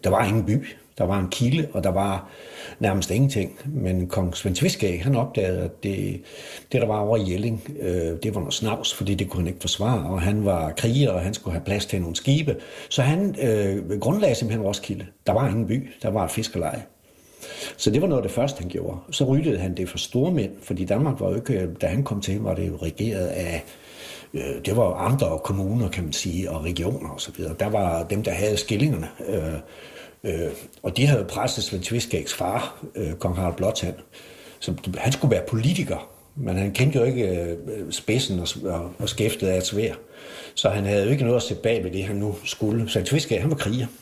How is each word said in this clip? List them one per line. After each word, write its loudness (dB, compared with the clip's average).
der 2
var 4
ingen 2
by. 2
Der 2
var 2
en 0
kilde, 2
og -2
der 4
var 0
nærmest 2
ingenting. 2
Men 0
kong 0
Svend 0
Tveskæg, 2
han 4
opdagede, 2
at -6
det, -2
det, 4
der 2
var 2
over 4
i 2
Jelling, -2
øh, 0
det 0
var -2
noget -4
snavs, -2
fordi 0
det -2
kunne -2
han 2
ikke -4
forsvare. 0
Og 0
han 2
var 2
kriger, 2
og 0
han -2
skulle -6
have -4
plads 0
til -2
nogle -4
skibe. 2
Så 2
han, 2
øh, 2
grundlagde 4
simpelthen 0
Roskilde. -4
Der 4
var 4
ingen 2
by, 0
der 0
var 2
et -4
fiskerleje. -2
Så 4
det 4
var 2
noget 4
af -2
det -4
første, 0
han -6
gjorde. -6
Så 2
ryddede 4
han 0
det -4
for -8
store 2
mænd, 2
fordi -2
Danmark 2
var 0
jo 0
ikke, 0
da 0
han 2
kom -2
til, -2
var -2
det -2
jo -4
regeret -2
af, -4
øh, -4
det 2
var 4
amter 2
og -2
kommuner, 0
kan -4
man -4
sige, -2
og -4
regioner -2
og -10
så -8
videre. -4
Der 2
var 2
dem, 0
der 0
havde 2
skillingerne. 2
Øh, 0
øh, -2
og -2
de 6
havde 6
presset -2
Svend -4
Tveskægs -2
far, -4
øh, -2
kong -2
Harald 0
Blåtand. 0
Så -4
han 2
skulle 4
være 4
politiker, 0
men -2
han 0
kendte 4
jo 6
ikke, 2
øh, -4
spidsen 0
og, -4
og, -4
og -2
skæftet 0
af 4
et 0
sværd. -2
Så 4
han 0
havde 2
jo 4
ikke 2
noget 4
at 2
sætte -6
bag 2
ved -4
det, -4
han -4
nu -2
skulle. -2
Svend 0
Tveskæg, 0
han 2
var 2
kriger. -2